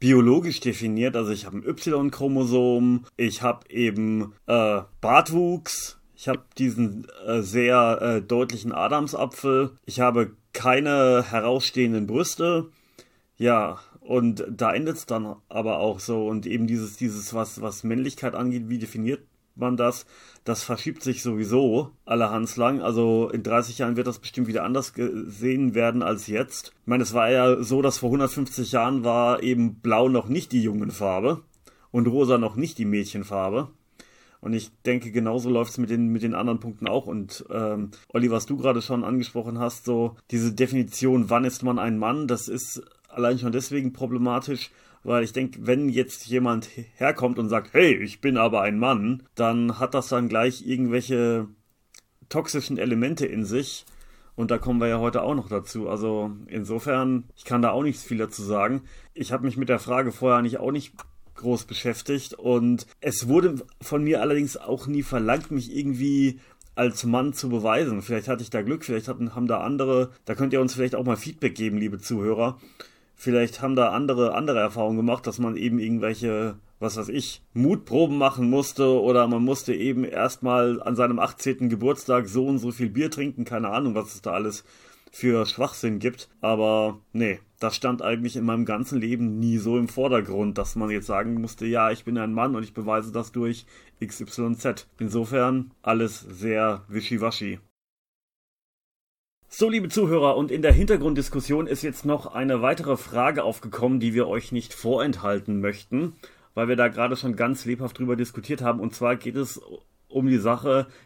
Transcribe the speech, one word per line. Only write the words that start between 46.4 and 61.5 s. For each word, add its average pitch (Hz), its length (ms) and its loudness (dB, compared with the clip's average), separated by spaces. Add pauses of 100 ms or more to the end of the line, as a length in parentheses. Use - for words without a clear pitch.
he-, 117 200 -16 (100)
herkommt 127 440 0
und 110 100 -2
sagt, 110 240 -2
„Hey, 156 220 8
ich 104 260 -6
bin 131 160 2
aber 113 240 4
ein 104 180 0
Mann“, 123 440 0 (120)
dann 117 440 2
hat 131 140 -2
das 131 140 -2
dann 123 220 0
gleich 117 360 0
irgendwelche 120 800 0 (840)
toxischen 147 480 -4
Elemente 123 480 0
in 110 180 -4
sich. 117 420 -6 (500)
Und 113 140 -2
da 117 100 0
kommen 123 200 0
wir 117 80 2
ja 117 120 0
heute 117 240 0
auch 139 120 -2
noch 101 140 -6
dazu. 104 400 -6
Also 107 420 -2 (160)
insofern, 123 800 -2 (100)
ich - 100 -20
kann 120 160 0
da 117 100 4
auch 127 120 0
nichts 143 200 -4
viel 117 140 -4
dazu 110 260 -4
sagen. 107 400 0 (300)
Ich - 180 -8
hab 127 100 -2
mich 127 160 -2
mit 127 120 -2
der 120 100 2
Frage 123 320 0
vorher 123 300 4
nicht, 120 180 -2
auch 127 120 -2
nicht 143 220 -6 (400)
groß 120 320 -2